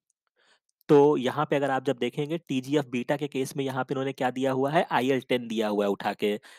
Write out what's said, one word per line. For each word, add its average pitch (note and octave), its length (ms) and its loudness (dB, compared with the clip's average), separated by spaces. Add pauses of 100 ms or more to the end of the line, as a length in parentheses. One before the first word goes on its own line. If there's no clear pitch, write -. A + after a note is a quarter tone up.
(880)
तो D3 280 8
यहाँ B2+ 340 -2
पे D3+ 60 0
अगर C#3 140 0
आप B2+ 140 -2
जब C3+ 140 0
देखेंगे, D3 400 -4
टीजीएफ़ C#3 480 -2
बीटा B2 300 -4
के D3 120 -6
केस C3+ 280 -6
में C#3 80 -4
यहाँ C3 200 -4
पे C#3 100 -6
इन्होंने C3+ 180 -4
क्या B2+ 180 -2
दिया C3 220 0
हुआ C3+ 180 0
है? E3+ 200 2
आई C3 200 2
एल C3 100 2
टेन A#2+ 280 -2
दिया A2 200 0
हुआ G#2 160 0
है G2+ 60 2
उठा G#2 220 -2
के, G#2 280 -2 (180)